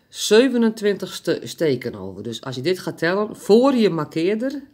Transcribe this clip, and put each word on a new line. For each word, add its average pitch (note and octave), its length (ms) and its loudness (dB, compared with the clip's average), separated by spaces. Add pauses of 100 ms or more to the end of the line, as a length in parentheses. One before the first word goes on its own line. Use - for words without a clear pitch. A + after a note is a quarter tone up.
zevenentwintig G#3+ 1040 2
ste-, - 280 -4
steken A#2+ 520 -2
over. F#2+ 280 -12
Dus A2+ 180 -10
als C3 140 -10
je B2+ 80 -8
dit F3+ 160 -2
gaat - 200 -10
tellen G3+ 380 -2
voor B3 380 6
je G#3+ 160 4
markeerder, G3+ 720 -4 (120)